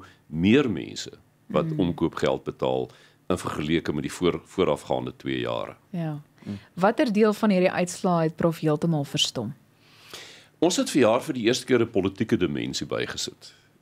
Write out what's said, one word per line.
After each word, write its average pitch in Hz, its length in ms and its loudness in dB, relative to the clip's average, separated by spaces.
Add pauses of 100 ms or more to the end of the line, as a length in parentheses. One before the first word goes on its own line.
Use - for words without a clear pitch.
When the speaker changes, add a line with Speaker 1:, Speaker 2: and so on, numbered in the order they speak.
(260)
Speaker 1:
meer 107 440 4
mense 62 400 -8 (360)
wat - 200 0
Speaker 2:
Mm. 78 140 -4
Speaker 1:
omkoopgeld 78 640 0
betaal 65 440 -4 (400)
in 90 100 -2
vergeleke 80 540 -2
met 73 100 -4
die 71 100 -8
voor-, 87 320 0
voorafgaande 71 720 -2
twee 65 240 -6
jare. 58 340 -6 (160)
Speaker 2:
Ja. 156 300 -8 (220)
Speaker 3:
Mm. 101 160 -10 (160)
Speaker 2:
Watter 220 380 2
deel 214 200 4
van 214 180 2
hierdie 185 200 4
uitslae 175 520 0
het 160 140 0
Prof 165 220 0
heeltemal 156 460 0
verstom? - 500 -4 (1040)
Speaker 1:
Ons - 180 2
het 269 140 0
vir 143 120 4
jaar 113 200 6
vir 151 120 -6
die 123 100 -4
eerste 123 220 2
keer 127 140 6
'n 113 100 0
politieke 98 460 0
dimensie 71 500 -2
bygesit. - 680 -6 (280)